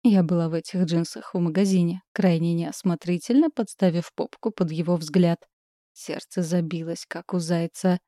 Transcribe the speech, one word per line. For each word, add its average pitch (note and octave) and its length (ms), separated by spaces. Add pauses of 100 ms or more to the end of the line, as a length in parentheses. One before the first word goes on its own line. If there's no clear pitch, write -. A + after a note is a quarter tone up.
Я F#3+ 140
была E3 240
в D#3+ 60
этих F3+ 320
джинсах E3 480
в F#3 60
магазине, F3+ 640 (120)
крайне E3+ 400
неосмотрительно F3 960
подставив F3+ 640
попку - 360
под E3 200
его E3+ 240
взгляд. E3+ 440 (520)
Сердце - 520
забилось, E3 640
как - 260
у F3+ 60
зайца. E3+ 680